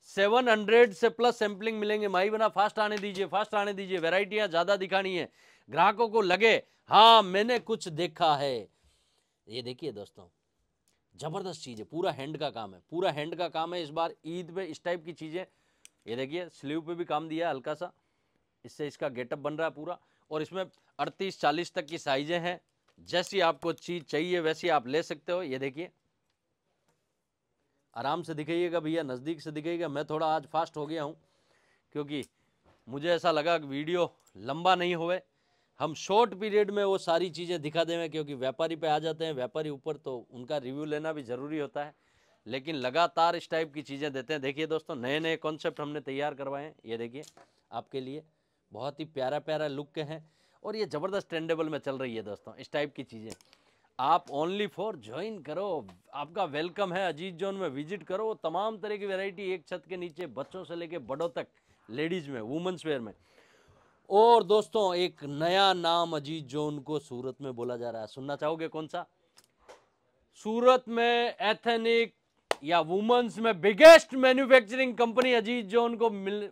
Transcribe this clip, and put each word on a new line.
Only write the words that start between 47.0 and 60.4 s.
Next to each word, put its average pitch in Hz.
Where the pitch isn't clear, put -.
आपके 117
लिए 135
बहुत 139
ही 160
प्यारा 139
प्यारा 156
लुक 143
के 156
हैं 156
और 214
ये 214
ज़बरदस्त 185
ट्रेंडेबल 160
में 151
चल 135
रही 123
है 110
दोस्तों, 104
इस -
टाइप 147
की 139
चीज़ें। 110
आप 160
only 180
for 208
join 156
करो, 156
आपका 147
वेलकम 170
है। 185
अजीज 170
जोन 196
में 190
विजिट 151
करो, 214
तमाम 190
तरह 208
की 202
वैरायटी 196
एक 175
छत 180
के 185
नीचे, 175
बच्चों 139